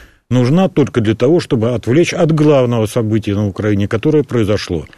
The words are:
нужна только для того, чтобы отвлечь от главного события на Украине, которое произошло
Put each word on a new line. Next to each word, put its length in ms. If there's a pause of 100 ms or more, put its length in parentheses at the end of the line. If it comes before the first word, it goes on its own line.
(300)
нужна 400
только 320
для 120
того, 240
чтобы 360
отвлечь 400
от 180
главного 540
события 480
на 120
Украине, 400
которое 380
произошло 640 (120)